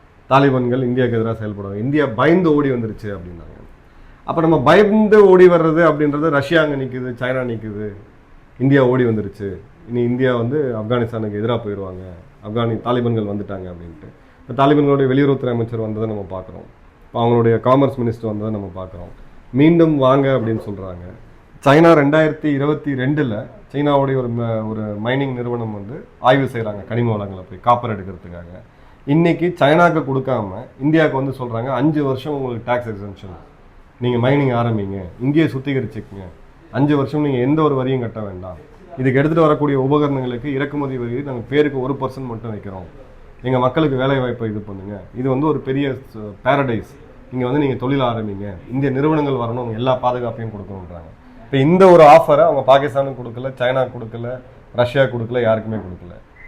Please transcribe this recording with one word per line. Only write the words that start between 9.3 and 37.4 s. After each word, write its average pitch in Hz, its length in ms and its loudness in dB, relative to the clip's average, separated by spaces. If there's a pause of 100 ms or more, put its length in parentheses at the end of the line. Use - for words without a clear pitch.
இனி 120 140 -2
இந்தியா 123 340 0
வந்து 123 400 -2
ஆப்கானிஸ்தானுக்கு 110 680 -4
எதிராக 113 200 -2
போயிடுவாங்க, 95 400 -10 (400)
ஆப்கானி-, 110 380 -4
தாலிபான்கள் 117 540 -2
வந்துட்டாங்க 95 380 -10
அப்படின்ட்டு. 85 360 -18 (300)
இப்ப 120 260 -2
தாலிபான்களுடைய 139 460 4
வெளியுறவுத்துறை 135 400 0
அமைச்சர் 113 300 -4
வந்ததை 110 280 -6
நம்ம 101 220 -8
பார்க்குறோம், 92 360 -14 (360)
இப்ப 117 220 -4
அவங்களுடைய 117 360 4
காமர்ஸ் 131 400 2
மினிஸ்டர் 113 320 -4
வந்ததை 107 200 -6
நம்ம 98 240 -8
பார்க்குறோம், 90 380 -14 (380)
மீண்டும் 160 440 4
வாங்க 135 320 4
அப்படின்னு 113 420 0
சொல்றாங்க. 92 360 -12 (580)
சைனா 160 280 8
ரெண்டாயிரத்தி 151 520 2
இருபத்தி 143 480 -2
ரெண்டுல 127 540 -2 (260)
சைனாவுடைய 139 440 2
ஒரு 123 120 -2 (100)
ம-, 113 300 -2
ஒரு 110 120 -6 (240)
மைனிங் 135 300 -2
நிறுவனம் 120 400 -6
வந்து 107 320 -14 (120)
ஆய்வு 135 340 2
செய்றாங்க, 104 360 -6
கனிம 117 240 0
வளங்களை 98 300 -8
போய் 90 220 -18
காப்பர் 120 320 0
எடுக்கிறதுக்காக. 87 560 -14 (540)
இன்னைக்கு 165 520 2
சைனாக்கு 156 460 4
கொடுக்காம 127 460 -2 (300)
இந்தியாவுக்கு 147 420 2
வந்து 135 160 -4
சொல்றாங்க, 120 360 -6
"அஞ்சு 147 300 0
வருஷம் 135 280 -4
உங்களுக்கு 127 320 -6
டாக்ஸ் 120 240 -2
எக்ஸம்ப்ஷன், 98 460 -12 (640)
நீங்க 123 280 0
மைனிங் 139 280 2
ஆரம்பிங்க, 104 440 -2 (200)
இங்கேயே 147 260 2
சுத்திகரிச்சுக்குங்க, 117 800 -6 (440)
அஞ்சு 143 260 2
வருஷம் 143 260 0
நீங்க 139 160 0
எந்த 147 240 2